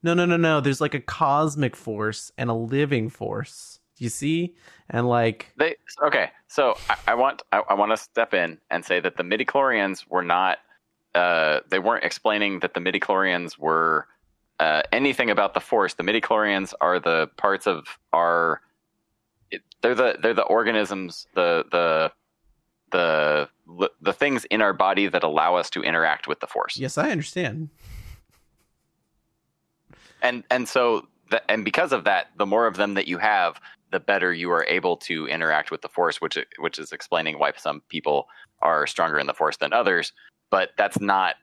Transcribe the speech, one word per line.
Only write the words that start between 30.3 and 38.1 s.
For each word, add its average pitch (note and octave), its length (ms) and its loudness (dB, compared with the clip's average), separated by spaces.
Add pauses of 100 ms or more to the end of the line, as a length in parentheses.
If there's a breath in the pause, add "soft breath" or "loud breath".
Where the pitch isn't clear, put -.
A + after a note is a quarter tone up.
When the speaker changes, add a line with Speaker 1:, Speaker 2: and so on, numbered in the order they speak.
Speaker 2:
and B2 160 0
so, A#2+ 400 2 (240)
the, A2+ 180 0
and G#2+ 140 0
because C#3+ 280 0
of G2+ 120 -2
that, F#2+ 240 0 (100)
the G2+ 80 0
more A2+ 220 2
of F2+ 80 -4
them G2+ 180 -2
that G2 140 -2
you F2 100 -4
have, F#2+ 420 0 (300 loud breath)
the F#2+ 80 -4
better F#2 340 0
you E2+ 200 -4
are E2 140 2
able F2 320 0
to D#2+ 280 -6
interact D#2 460 -2
with D#2 100 -10
the - 60 -12
Force, E2+ 320 -2
which, E2 180 -6 (200)
which D#2 200 -6
is D#2 140 -12
explaining D#2+ 480 -4
why C#2+ 160 2
some D2+ 320 -6
people D2+ 400 -2 (340 loud breath)